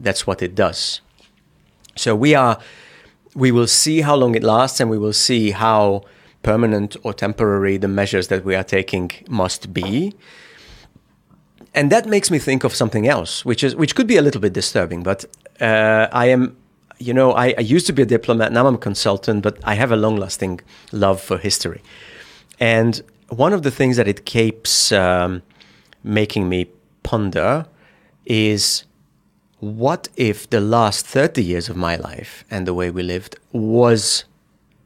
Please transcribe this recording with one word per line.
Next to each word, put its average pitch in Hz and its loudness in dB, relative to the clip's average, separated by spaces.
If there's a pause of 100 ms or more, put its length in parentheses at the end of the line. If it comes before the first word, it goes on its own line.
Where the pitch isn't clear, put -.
that's - -4
what 95 -4
it 90 -6
does. - -2 (920)
So 113 -2
we 147 4
are, 127 2 (800)
we 131 2
will 117 4
see 156 0
how 147 2
long 123 2
it 110 0
lasts, 113 2
and 117 0
we 110 -2
will 104 -2
see 110 0
how 104 2 (400)
permanent 107 0
or 104 -6
temporary 101 0
the 98 -2
measures 98 -2
that 95 -2
we 95 0
are 92 -2
taking 92 -2 (160)
must 95 -4
be. 101 -4 (1600)
And 143 2
that 226 4
makes 202 0
me 151 2
think 131 0
of - 0
something 113 0
else, 120 -2
which 120 -2
is, 135 0
which 151 0
could 247 0
be 214 4
a 156 6
little 135 2
bit 95 0
disturbing, 87 -2
but, 95 -4 (360)
uh, 110 4
I 123 2
am, 127 2 (420)
you 120 -4
know, 131 6
I, 123 2
I - 0
used 135 2
to 175 -4
be 135 2
a 120 2
diplomat, 113 0
now 120 4
I'm 131 2
a 113 -4
consultant, 104 -2
but 107 -2
I 107 -2
have 117 0
a 113 2
long-lasting 98 -2 (280)
love 98 0
for 92 -6
history. - -6 (800)
And 113 2 (260)
one 139 0
of 185 -2
the 135 0
things 127 2
that 117 2
it 101 -4
keeps, - 0
um, 90 0 (600)
making 104 -2
me 90 -2 (340)
ponder 110 -2 (580)
is, 107 0 (760)
what 113 -4
if 107 -2
the 117 0
last 110 0
thirty 143 0
years 87 -4
of 90 -10
my 85 -2
life - -14
and 95 -6
the 92 -2
way 90 -2
we 90 -6
lived 90 -8 (160)
was 113 2 (600)